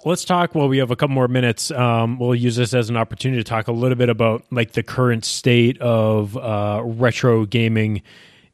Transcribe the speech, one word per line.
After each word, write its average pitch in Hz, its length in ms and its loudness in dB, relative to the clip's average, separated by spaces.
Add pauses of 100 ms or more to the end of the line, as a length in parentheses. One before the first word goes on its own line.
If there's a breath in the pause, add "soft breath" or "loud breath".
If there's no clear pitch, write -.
let's 170 220 -2
talk 175 300 0
while 143 120 2
we 135 120 2
have 127 100 0
a 127 60 0
couple 139 180 -2
more 127 140 2
minutes. 123 420 0
Um, 120 480 0
we'll 123 160 0
use 120 220 0
this 120 180 0
as 120 160 0
an 120 80 -2
opportunity 123 420 -2
to 107 80 -4
talk 110 200 -4
a 127 40 -4
little 123 260 0
bit 120 120 2
about, 113 400 0
like, 120 220 -2
the 113 100 -2
current 120 440 -2
state 120 540 2
of, 110 560 0
uh, 107 480 -4
retro 117 640 0
gaming 110 560 0 (520 loud breath)